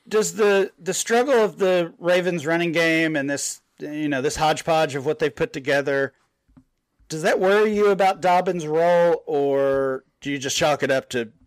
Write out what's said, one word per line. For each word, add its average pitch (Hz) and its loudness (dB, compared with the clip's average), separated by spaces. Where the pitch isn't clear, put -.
does 202 0
the, 196 2
the 175 -6
struggle 247 0
of 202 2
the 180 0
Ravens 175 0
running 170 0
game 160 0
and 139 -4
this, - -6
you 151 -6
know, 135 -2
this 147 -2
hodgepodge 156 0
of 135 -8
what 151 -2
they've 147 -2
put 160 -4
together, 139 -2
does 156 -10
that 208 2
worry 214 2
you 208 2
about 190 2
Dobbins' 180 0
role, 170 2
or 139 0
do 139 -10
you 143 -4
just 131 -6
chalk 151 0
it 135 0
up 135 -2
to 117 -4